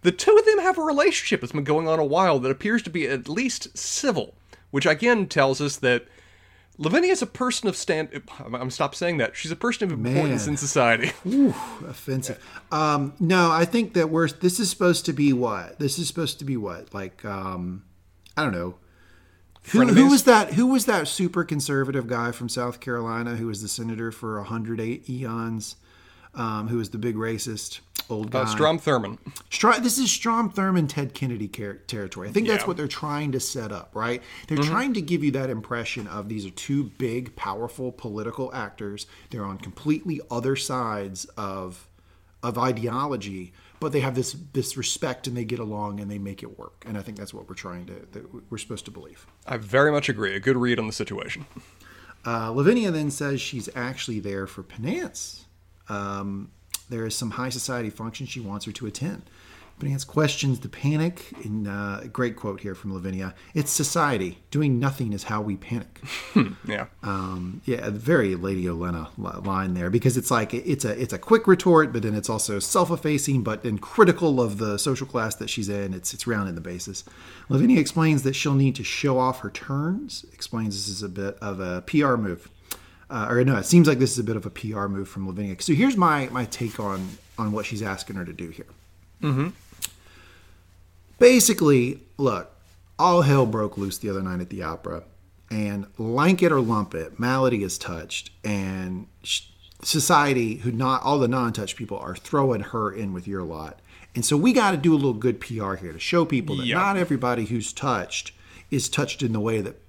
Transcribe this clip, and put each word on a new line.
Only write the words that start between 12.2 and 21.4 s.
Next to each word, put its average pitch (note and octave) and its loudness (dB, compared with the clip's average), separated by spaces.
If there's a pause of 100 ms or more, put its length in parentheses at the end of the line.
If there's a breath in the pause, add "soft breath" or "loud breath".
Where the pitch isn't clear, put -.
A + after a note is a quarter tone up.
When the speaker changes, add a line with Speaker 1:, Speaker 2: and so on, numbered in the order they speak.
Speaker 2:
Um, D3 0
no, F3 6
I E3 4
think G#3+ 0
that D#3+ 4
we're, D#3+ 4
this F3+ 0
is F#3+ 0
supposed F3 2
to E3 0
be C#3+ 4
what? G#2+ 0
This D3 0
is E3+ -4
supposed D#3 -4
to D3+ -10
be C3+ -2
what? G2 -8
Like, F#2+ -8
um, F#2+ -6 (540)
I D#3 0
don't A#2+ 0
know. F2+ -6 (960 soft breath)
Who, A3 6
who A#3 6 (140)
Speaker 1:
Frenemies? C#4 10
Speaker 2:
was C#4+ 8
that? G#3+ 8
Who A#3+ 4
was C4 4
that G3 2
super F3 0